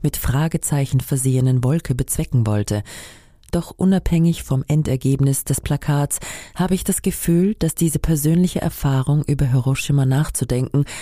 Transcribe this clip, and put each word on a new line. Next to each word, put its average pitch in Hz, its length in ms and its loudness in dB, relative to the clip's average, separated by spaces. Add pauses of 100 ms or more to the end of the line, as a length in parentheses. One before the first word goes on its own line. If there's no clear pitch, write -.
mit 147 120 -2
Fragezeichen 143 840 0
versehenen 131 640 2
Wolke 139 320 0
bezwecken 127 500 -2
wollte. 104 380 0 (680)
Doch 170 200 -4
unabhängig 170 720 2
vom 131 240 -2
Endergebnis 135 760 0
des - 160 -4
Plakats 143 600 -2 (340)
habe 180 220 0
ich - 80 -6
das - 180 -2
Gefühl, 180 540 0
dass 160 200 -2
diese 160 220 0
persönliche 165 640 2
Erfahrung, 143 600 0
über 143 220 0
Hiroshima 131 600 2
nachzudenken, 131 800 0 (160)